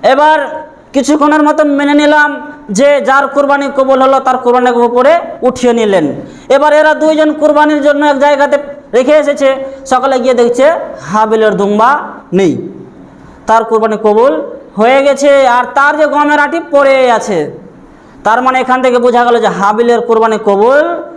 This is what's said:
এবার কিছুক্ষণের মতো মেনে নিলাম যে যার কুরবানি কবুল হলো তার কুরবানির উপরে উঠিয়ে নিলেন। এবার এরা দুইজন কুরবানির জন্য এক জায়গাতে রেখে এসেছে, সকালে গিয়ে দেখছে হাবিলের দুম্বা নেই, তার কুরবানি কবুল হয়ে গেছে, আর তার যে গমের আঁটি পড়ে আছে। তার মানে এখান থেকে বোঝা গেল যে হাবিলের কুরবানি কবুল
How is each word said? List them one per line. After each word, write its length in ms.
এবার 580
কিছুক্ষণের 500
মতো 200
মেনে 300
নিলাম 580
যে 300
যার 260
কুরবানি 500
কবুল 240
হলো 180
তার 180
কুরবানির 360
উপরে 460
উঠিয়ে 320
নিলেন। 400
এবার 240
এরা 200
দুইজন 400
কুরবানির 480
জন্য 240
এক 140
জায়গাতে 380
রেখে 180
এসেছে, 440
সকালে 340
গিয়ে 140
দেখছে 380
হাবিলের 420
দুম্বা 460
নেই, 360
তার 160
কুরবানি 340
কবুল 440
হয়ে 280
গেছে, 440
আর 160
তার 220
যে 80
গমের 340
আঁটি 200
পড়ে 400
আছে। 400
তার 180
মানে 180
এখান 220
থেকে 180
বোঝা 260
গেল 140
যে 80
হাবিলের 540
কুরবানি 440
কবুল 560